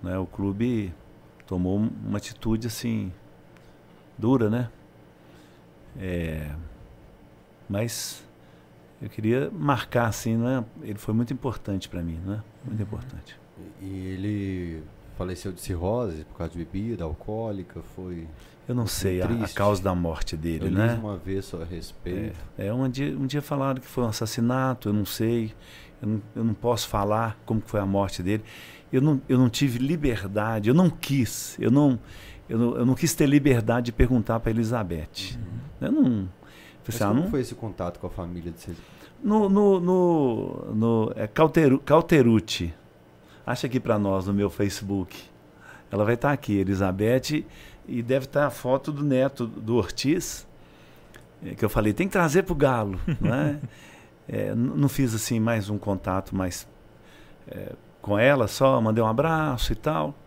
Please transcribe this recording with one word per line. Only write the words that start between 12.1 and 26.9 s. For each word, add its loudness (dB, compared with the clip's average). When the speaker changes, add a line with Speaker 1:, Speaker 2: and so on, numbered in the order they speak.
Speaker 1:
né? -6
Muito -6
Speaker 2:
Uhum. -4
Speaker 1:
importante. -12
Speaker 3:
E, -14
e -8
ele -4
faleceu -6
de -12
cirrose -2
por -20
causa -6
de -10
bebida -6
alcoólica, -8
foi -10
Speaker 1:
Eu -2
não 0
Speaker 3:
foi -4
Speaker 1:
sei 0
a, 0
a 0
Speaker 3:
triste. -2
Speaker 1:
causa 2
da 2
morte -2
dele, -4
Speaker 3:
Eu 0
li 0
Speaker 1:
né? 2
Speaker 3:
uma -6
vez -6
a -8
respeito. -8
Speaker 1:
É, -4
é, -2
um 0
dia, -4
um -2
dia -2
falaram -2
que -18
foi -4
um 0
assassinato, 0
eu 2
não 2
sei. 0
Eu -4
não, -2
eu -4
não 2
posso 0
falar 0